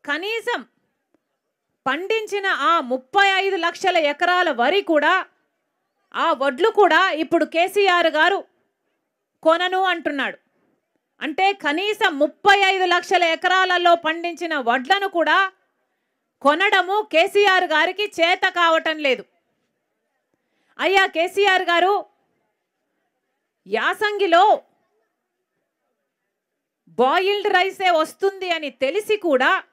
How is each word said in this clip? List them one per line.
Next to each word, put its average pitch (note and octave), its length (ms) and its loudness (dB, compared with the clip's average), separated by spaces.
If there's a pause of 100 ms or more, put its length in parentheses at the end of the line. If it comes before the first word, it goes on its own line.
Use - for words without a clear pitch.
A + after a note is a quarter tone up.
కనీసం G4+ 560 -6 (1300)
పండించిన G4 600 -4 (240)
ఆ E4+ 40 2 (180)
ముప్పై G4 360 0 (160)
ఐదు G4 120 -2 (100)
లక్షల F4 320 -2 (140)
ఎకరాల F4 380 0 (100)
వరి D#4+ 200 2 (120)
కూడా, D#4 240 2 (1000)
ఆ C#4+ 140 -2 (140)
వడ్లు C#4+ 280 0 (100)
కూడా E4+ 220 6 (220)
ఇప్పుడు D#4+ 300 0
కేసీఆర్ F4 640 2
గారు F4 220 2 (1000)
కొనను F4+ 420 0
అంటున్నాడు. C#4+ 540 -4 (840)
అంటే D4 240 -4 (200)
కనీసం G4 460 -2 (100)
ముప్పై D#4 340 2 (160)
ఐదు F#4 220 0
లక్షల F4 320 0 (100)
ఎకరాలలో F4+ 580 2 (120)
పండించిన E4 500 -6 (140)
వడ్లను D#4 480 -2
కూడా D#4+ 200 2 (1040)
కొనడము F#4 540 0 (160)
కేసీఆర్ F#4 600 2
గారికి F4 340 -2 (100)
చేత F4+ 280 0 (120)
కావటం E4 480 0
లేదు. C4 200 -2 (1500)
అయ్యా F#4+ 260 2 (100)
కేసీఆర్ F#4 560 0
గారు, F4 240 2 (1700)
యాసంగిలో F4+ 760 0 (2500)
బాయిల్డ్ F#4 580 0
రైసే F#4 440 0
వస్తుంది F#4 560 -4
అని D4 160 -10 (100)
తెలిసి G#4 440 -4
కూడా C#4 260 2 (200)